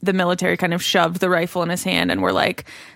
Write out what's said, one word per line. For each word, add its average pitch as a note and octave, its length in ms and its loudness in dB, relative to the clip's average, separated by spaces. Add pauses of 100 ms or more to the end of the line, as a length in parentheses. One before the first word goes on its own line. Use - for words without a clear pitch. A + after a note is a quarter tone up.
the F#3+ 100 0
military F3+ 440 2
kind E3+ 160 0
of F3 100 -2
shoved F3 380 2
the F#3 80 2
rifle F3 340 0
in E3+ 60 -2
his F3 140 -4
hand F3 280 0
and - 100 0
were F#3 120 2
like, - 320 0 (300)